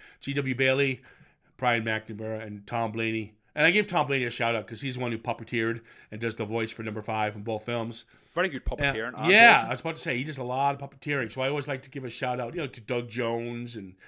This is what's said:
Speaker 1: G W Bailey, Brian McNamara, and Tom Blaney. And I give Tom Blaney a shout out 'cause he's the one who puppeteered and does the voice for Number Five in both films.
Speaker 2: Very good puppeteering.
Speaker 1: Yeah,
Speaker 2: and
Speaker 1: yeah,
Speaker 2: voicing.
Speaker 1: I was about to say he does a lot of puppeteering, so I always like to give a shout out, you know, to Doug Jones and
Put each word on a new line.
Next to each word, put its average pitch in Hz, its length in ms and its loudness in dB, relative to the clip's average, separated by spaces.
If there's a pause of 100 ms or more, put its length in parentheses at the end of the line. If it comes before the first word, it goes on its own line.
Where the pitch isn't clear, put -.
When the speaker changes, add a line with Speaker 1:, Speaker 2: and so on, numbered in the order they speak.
(200)
Speaker 1:
G 139 140 -6
W 135 200 0
Bailey, 131 460 4 (560)
Brian 117 260 4
McNamara, 110 640 -4
and 104 200 -12
Tom 117 260 0
Blaney. 113 420 -2 (200)
And 151 120 4
I 175 40 8
give 208 160 4
Tom 165 200 2
Blaney 131 200 0
a 117 40 -4
shout 117 240 0
out 107 120 -4
'cause 113 160 -10
he's 127 140 -4
the 127 40 -6
one 120 120 0
who 110 60 -2
puppeteered 117 640 -2 (300)
and 110 100 -10
does 113 160 -4
the 113 80 -4
voice 113 260 -2
for - 120 -12
Number 110 180 -6
Five 107 360 -2
in 104 60 -10
both 110 220 -4
films. 117 400 -4 (300)
Speaker 2:
Very 180 140 2
good 139 160 -8
puppeteering. 127 500 0
Speaker 1:
Yeah, 110 80 -6
Speaker 2:
and 175 100 4
Speaker 1:
yeah, 226 220 12
Speaker 2:
voicing. 117 120 4
Speaker 1:
I 113 60 -6
was 131 80 -4
about 160 160 -4
to - 60 -8
say 139 160 -2
he 135 60 -2
does 147 140 -6
a 131 60 -4
lot 135 380 0
of 139 80 -12
puppeteering, 135 420 -4
so 131 100 -6
I 135 60 2
always 143 200 -2
like 135 140 -6
to - 80 -20
give 131 140 -8
a 120 60 -8
shout 127 300 -2
out, 135 140 -6
you 175 60 -4
know, 143 60 -2
to 120 140 -12
Doug 120 300 -4
Jones 120 680 -4
and 95 180 -10 (140)